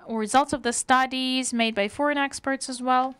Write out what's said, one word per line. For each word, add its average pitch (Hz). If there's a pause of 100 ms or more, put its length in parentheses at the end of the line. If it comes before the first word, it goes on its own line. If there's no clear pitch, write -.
results 226
of 269
the 240
studies 262
made 226
by 202
foreign 285
experts 277
as 247
well. 254